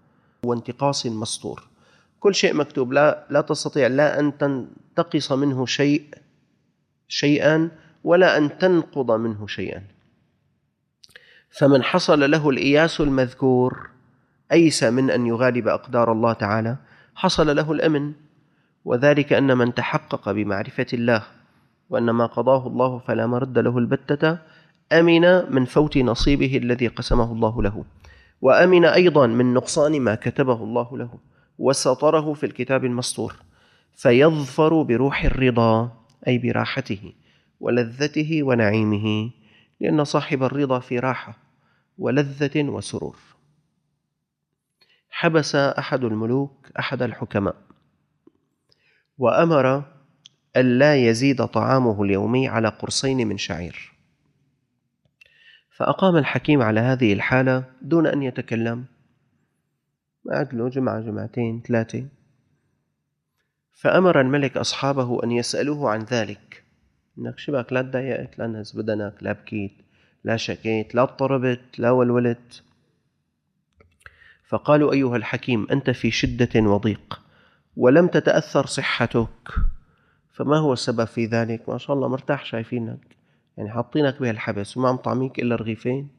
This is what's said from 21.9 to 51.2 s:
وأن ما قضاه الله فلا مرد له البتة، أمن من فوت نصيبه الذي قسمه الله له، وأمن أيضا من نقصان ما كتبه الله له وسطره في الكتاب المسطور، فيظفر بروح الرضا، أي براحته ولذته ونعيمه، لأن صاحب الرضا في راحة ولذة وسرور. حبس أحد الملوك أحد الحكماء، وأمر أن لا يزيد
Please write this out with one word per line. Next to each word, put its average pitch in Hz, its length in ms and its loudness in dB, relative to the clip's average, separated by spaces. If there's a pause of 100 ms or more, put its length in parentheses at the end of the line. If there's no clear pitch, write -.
وأن 117 200 0
ما 117 160 0
قضاه 127 400 0
الله 123 320 -2
فلا 113 280 -2
مرد 123 320 -2
له 120 200 2
البتة، 147 600 0 (540)
أمن 170 600 4
من 131 100 2
فوت 151 340 0
نصيبه 135 580 2
الذي 120 300 -2
قسمه 117 460 -2
الله 113 300 -2
له، 104 220 -2 (560)
وأمن 170 440 6
أيضا 156 420 6
من 123 280 2
نقصان 147 460 0
ما 110 140 0
كتبه 120 500 -2
الله 120 340 -6
له 120 200 -12 (400)
وسطره 147 760 0
في 147 140 -6
الكتاب 127 380 -4
المسطور، 120 520 -6 (560)
فيظفر 151 880 4
بروح 127 420 0
الرضا، 120 680 2 (340)
أي 123 120 2
براحته 117 720 -6 (480)
ولذته 147 840 -2
ونعيمه، 107 880 0 (500)
لأن 151 240 0
صاحب 143 380 -4
الرضا 131 360 0
في 123 200 -6
راحة 123 400 -6 (600)
ولذة 139 720 -2
وسرور. 101 480 -8 (1900)
حبس 160 440 0
أحد 139 500 -2
الملوك 117 640 -4 (100)
أحد 127 240 -6
الحكماء، 104 540 -4 (1600)
وأمر 139 640 2 (720)
أن 127 220 4
لا 147 180 6
يزيد 123 500 2